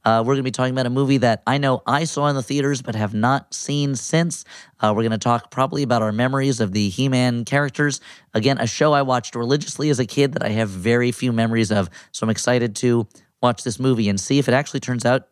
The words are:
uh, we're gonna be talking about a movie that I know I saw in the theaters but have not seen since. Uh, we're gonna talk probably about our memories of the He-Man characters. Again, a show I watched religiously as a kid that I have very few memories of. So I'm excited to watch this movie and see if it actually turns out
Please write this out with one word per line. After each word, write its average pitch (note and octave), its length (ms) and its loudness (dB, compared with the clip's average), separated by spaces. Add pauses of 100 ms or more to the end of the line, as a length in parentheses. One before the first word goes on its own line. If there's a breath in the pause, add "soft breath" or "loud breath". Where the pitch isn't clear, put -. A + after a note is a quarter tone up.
uh, A2+ 220 4
we're C3 80 2
gonna C3+ 100 0
be B2+ 80 -2
talking B2+ 220 -2
about C3 120 0
a B2 40 -2
movie C3+ 300 2
that A2+ 280 2
I C3 120 2
know C3 260 0
I C#3+ 200 0
saw D3 220 -2
in C#3+ 80 0
the C3 80 -4
theaters C#3 380 -2
but A#2+ 140 -8
have G#2+ 180 -2
not B2 400 0
seen C#3+ 420 -2
since. D#3+ 480 -2 (380 loud breath)
Uh, G#2+ 140 4
we're A2+ 80 0
gonna A2+ 140 0
talk A#2+ 340 0
probably C3+ 320 0
about A#2 180 2
our G#2+ 100 0
memories C3 480 0
of G2+ 140 0
the G2+ 160 2
He-Man B2+ 560 0
characters. C#3+ 560 -2 (320 loud breath)
Again, B2 260 2
a A#2 80 0
show D3+ 240 2
I C#3+ 120 4
watched B2+ 320 -2
religiously C#3 540 -2
as B2+ 100 2
a B2+ 60 0
kid C#3+ 280 0
that - 100 -4
I - 60 -2
have A2 180 0
very A#2 460 0
few B2+ 180 -2
memories A2+ 400 0
of. G2 180 0 (220 loud breath)
So - 140 -6
I'm A2+ 60 0
excited A#2 460 0
to A#2+ 300 2 (340 soft breath)
watch A#2+ 220 0
this A2 160 -6
movie A#2+ 300 2
and G2 100 0
see C#3 200 0
if C3+ 80 0
it B2 80 4
actually C#3+ 240 -2
turns B2 260 -4
out B2+ 260 0